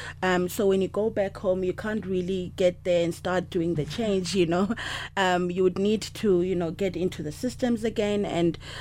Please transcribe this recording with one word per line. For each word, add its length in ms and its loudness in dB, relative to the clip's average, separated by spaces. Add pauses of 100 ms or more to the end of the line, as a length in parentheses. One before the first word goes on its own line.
(220)
Um, 260 2
so 200 0
when 120 4
you 80 2
go 220 -2
back 280 -2
home, 260 0
you 100 0
can't 320 -4
really 520 -2
get 260 2
there 200 4
and 120 0
start 340 -2
doing 240 0
the 120 0
change, 500 0
you 100 4
know. 240 2
<laughs> 160 -6 (320)
Um, 340 2
you 120 2
would 140 4
need 240 2
to, 400 2
you 140 0
know, 160 0
get 240 -2
into 260 -2
the 100 -6
systems 520 -2
again 420 0
and, 320 0 (240)